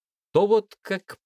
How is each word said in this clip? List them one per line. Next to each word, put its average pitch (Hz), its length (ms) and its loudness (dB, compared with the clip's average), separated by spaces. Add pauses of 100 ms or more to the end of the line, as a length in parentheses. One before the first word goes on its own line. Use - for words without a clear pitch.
(340)
то 190 140 2
вот 214 340 -2
как - 440 -10